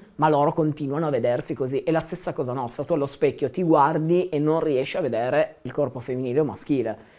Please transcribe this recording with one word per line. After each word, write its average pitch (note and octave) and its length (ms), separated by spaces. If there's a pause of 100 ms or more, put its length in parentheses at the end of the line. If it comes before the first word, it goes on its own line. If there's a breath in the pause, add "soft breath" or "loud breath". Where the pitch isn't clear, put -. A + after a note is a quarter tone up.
(140)
ma D#3 160
loro C#3+ 240
continuano D3+ 520
a D3 40
vedersi B2 440
così. C3 280
È - 80
la D#3+ 100
stessa D#3+ 320
cosa B2+ 220
nostra, C3 300
tu F3 100
allo C#3+ 100
specchio C#3 460
ti F#3 120
guardi D#3+ 680
e D3+ 80
non D3+ 220
riesci C3+ 360
a F#3 60
vedere B2+ 600
il B2 100
corpo B2+ 280
femminile B2+ 400
o D#3 40
maschile, A2 540 (200 soft breath)